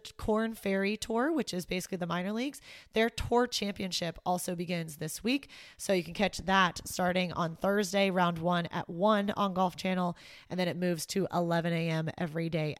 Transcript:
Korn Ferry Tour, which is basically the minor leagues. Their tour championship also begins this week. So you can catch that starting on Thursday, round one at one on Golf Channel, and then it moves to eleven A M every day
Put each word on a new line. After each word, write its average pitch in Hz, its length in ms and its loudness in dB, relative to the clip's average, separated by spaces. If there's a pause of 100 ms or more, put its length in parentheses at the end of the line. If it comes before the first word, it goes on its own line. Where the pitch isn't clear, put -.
(180)
Korn 226 340 0
Ferry 196 460 0
Tour, 240 340 0
which 277 220 0
is 180 100 -2
basically 185 320 -4
the 175 100 -4
minor 180 240 -2
leagues. 247 300 -4 (320)
Their 220 160 4
tour 240 380 4
championship 190 800 -4
also 180 280 0
begins 170 420 -4
this - 280 -6
week. 269 240 0 (300)
So - 160 2
you 175 100 2
can 165 80 -10
catch 190 240 0
that 180 480 2
starting 180 480 0
on 165 240 -2
Thursday, 196 540 2
round 185 260 2
one 170 300 0
at - 240 -6
one 202 480 2
on 196 160 0
Golf 185 220 0
Channel, 180 380 0 (360)
and 180 100 -2
then 175 80 2
it 156 80 -2
moves 175 300 0
to 190 260 0
eleven 170 400 2
A 165 160 0
M 160 300 0
every 165 320 -2
day 156 300 0